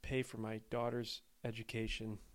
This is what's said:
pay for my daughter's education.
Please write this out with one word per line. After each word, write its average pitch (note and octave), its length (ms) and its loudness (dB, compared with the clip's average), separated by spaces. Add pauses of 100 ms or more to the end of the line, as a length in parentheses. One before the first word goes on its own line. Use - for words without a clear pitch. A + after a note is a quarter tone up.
pay C3 200 2
for - 160 -2
my A2 220 0 (100)
daughter's A#2+ 520 2 (220)
education. A2+ 760 0 (140)